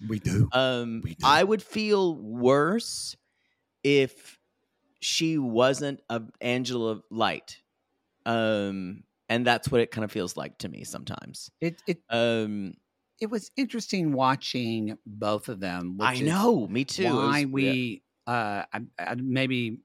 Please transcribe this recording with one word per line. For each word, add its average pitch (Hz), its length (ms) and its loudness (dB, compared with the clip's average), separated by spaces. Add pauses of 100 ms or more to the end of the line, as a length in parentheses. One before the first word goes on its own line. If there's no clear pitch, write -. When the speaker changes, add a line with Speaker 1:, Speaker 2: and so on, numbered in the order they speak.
Speaker 1:
We 110 80 -2
do. 101 340 2
Speaker 2:
Um, 123 520 0
Speaker 1:
We 82 100 -8
do. - 100 -16
Speaker 2:
I 147 200 8
would 196 180 2
feel 202 540 2
worse 135 1000 2 (680)
if 139 560 2 (600)
she 160 380 0
wasn't 135 600 2 (100)
a 117 140 -4 (180)
Angela 120 600 -2 (100)
Light. 107 480 -2 (680)
Um, 104 760 -2 (260)
and 120 160 0
that's 120 260 2
what 120 100 4
it 110 100 -2
kind 110 140 -4
of 104 60 -8
feels 90 240 -4
like - 240 -10
to 98 100 -10
me - 140 -14
sometimes. - 680 -12 (100)
Speaker 1:
It, 165 240 -6
it, 175 140 -4 (100)
Speaker 2:
Um, 110 640 0 (480)
Speaker 1:
it 220 80 -4
was 220 260 -6
interesting 202 560 -2
watching 123 920 0
both 107 440 -2
of 104 100 -8
them, 90 420 -6
Speaker 2:
I 123 120 4
Speaker 1:
which 127 80 -4
is 139 60 2
Speaker 2:
know, 185 400 4
me 117 160 0
too. 185 200 -4
It 175 100 2
Speaker 1:
why 135 160 2
Speaker 2:
was, 143 120 2
yeah. 143 100 0
Speaker 1:
we, 131 500 -2 (260)
uh, 107 360 -2 (100)
I, 107 60 -6 (200)
I, 90 160 -4
maybe, 127 680 -2